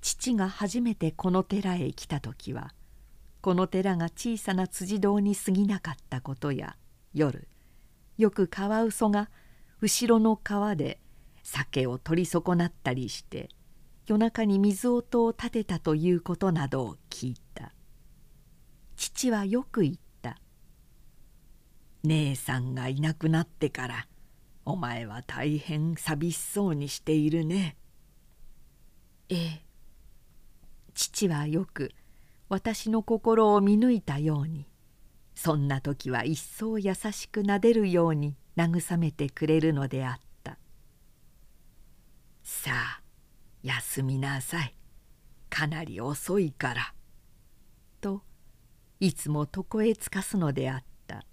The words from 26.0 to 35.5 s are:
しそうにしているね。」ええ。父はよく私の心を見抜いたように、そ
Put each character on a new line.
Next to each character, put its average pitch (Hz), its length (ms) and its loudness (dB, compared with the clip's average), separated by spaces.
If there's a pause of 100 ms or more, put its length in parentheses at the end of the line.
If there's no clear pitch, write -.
し - 60 -6
そ 202 340 -2
う - 20 0
に 143 140 -4
し - 100 -8
て - 140 0
い 151 180 4
る 165 140 0
ね。」 170 320 -2 (1500)
え 185 60 -2
え。 160 300 -6 (1300)
父 - 340 -2
は 151 180 0
よ 160 260 0
く 156 200 -6 (560)
私 208 420 -4
の 220 120 2
心 220 520 6
を 208 60 8
見 202 200 6
抜 247 120 6
い 214 100 2
た 139 160 -2
よ 151 240 0
う 147 40 -2
に、 156 200 -8 (680)
そ 165 200 0